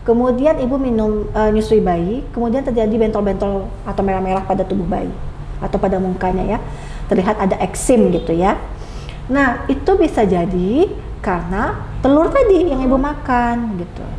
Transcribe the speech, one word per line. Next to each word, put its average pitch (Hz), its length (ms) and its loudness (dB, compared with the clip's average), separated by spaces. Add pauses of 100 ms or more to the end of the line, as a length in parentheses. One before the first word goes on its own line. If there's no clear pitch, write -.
kemudian 247 560 2
ibu 262 160 0
minum, 220 560 0
eh, 214 160 2
nyusui 214 320 4
bayi, 185 560 0
kemudian 233 240 0
terjadi 233 320 0
bentol-bentol 202 800 0 (160)
atau 196 160 -4
merah-merah 190 400 0
pada 196 240 -2
tubuh 190 160 -2
bayi 185 240 -2 (560)
atau - 160 -2
pada 196 160 0
mukanya 185 480 -2
ya, 208 160 -2 (480)
terlihat 208 320 2
ada 196 240 2
eksim 202 480 4
gitu 165 240 0
ya. 190 240 2 (720)
Nah, 269 400 2
itu 381 240 2
bisa 302 320 4
jadi 185 640 2 (320)
karena 190 560 -2 (240)
telur 294 240 4
tadi 392 400 4
yang 262 160 0
ibu 262 160 4
makan 240 800 -2
gitu. - 240 -10 (160)